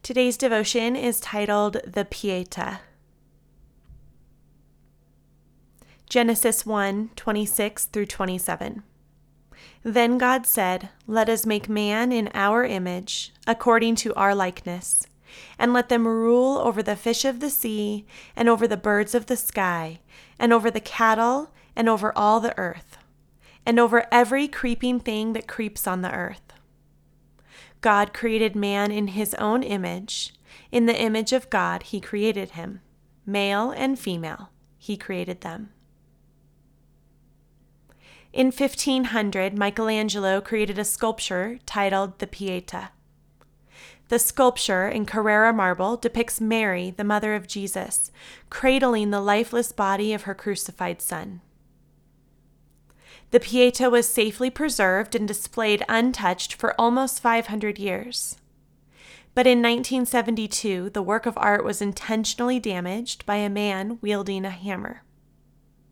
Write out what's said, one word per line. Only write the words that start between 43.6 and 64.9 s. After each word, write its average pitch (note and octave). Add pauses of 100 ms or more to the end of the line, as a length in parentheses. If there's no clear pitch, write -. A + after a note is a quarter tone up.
The A#3+
sculpture A#3
in G#3+
Carrara G#3+
marble F#3+
depicts A#3
Mary, G#3
the G3+
mother G#3+
of F#3
Jesus, - (380)
cradling B3
the G3+
lifeless A3+
body G3+
of G3+
her G3
crucified F#3
son. F3 (1900)
The A#3+
Pietà B3
was A#3+
safely A3
preserved G#3+
and G#3
displayed G#3
untouched A3+
for -
almost B3
five A#3
hundred G#3
years. G3+ (1000)
But B3+
in A#3+
nineteen A#3+
seventy-two, G#3
the G3+
work G#3+
of A3+
art G#3
was G#3
intentionally A3+
damaged F#3+
by G#3
a G#3
man G3+
wielding G3
a G3
hammer. F#3 (880)